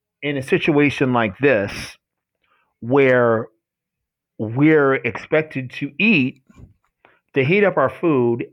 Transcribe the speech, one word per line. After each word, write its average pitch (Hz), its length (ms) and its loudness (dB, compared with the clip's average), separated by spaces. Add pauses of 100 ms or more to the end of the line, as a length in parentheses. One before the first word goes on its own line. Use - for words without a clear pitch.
(220)
in 143 160 -4
a 127 60 -6
situation 147 720 0
like 113 260 0
this, - 580 -2 (840)
where 123 680 2 (880)
we're 135 560 2
expected 135 800 -6
to 143 260 -10
eat, 170 460 0 (920)
to 135 100 2
heat 196 180 2
up 185 140 0
our 135 140 0
food, 123 600 -2